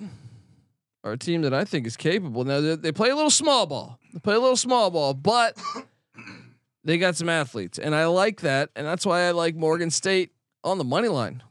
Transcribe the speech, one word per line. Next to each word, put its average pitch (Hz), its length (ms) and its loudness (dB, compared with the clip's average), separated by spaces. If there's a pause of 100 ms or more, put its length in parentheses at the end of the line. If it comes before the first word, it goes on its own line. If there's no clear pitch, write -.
(1040)
are 104 100 -8
a 123 40 -6
team 170 240 -2
that 139 120 2
I 165 120 2
think 135 200 -4
is 113 120 -8
capable. 156 480 -2
Now 139 160 0
they, 160 160 0
they 160 160 -4
play 220 160 2
a 277 60 2
little 302 140 2
small 269 360 4
ball. 123 340 -8 (140)
They 160 60 -12
play 208 160 0
a 226 40 4
little 254 180 4
small 240 340 2
ball, 143 220 2
but 220 480 2 (540)
<coughs> - 680 -20
they 165 140 0
got 180 180 2
some 165 140 -2
athletes, 123 500 -4
and 151 160 -2
I 160 120 2
like 196 340 2
that, 143 340 0
and 143 100 -8
that's 170 200 -4
why 175 220 2
I 175 40 2
like 165 240 0
Morgan 165 340 0
State 185 420 0 (320)
on 190 140 0
the 156 60 -2
money 160 240 0
line. 123 440 -4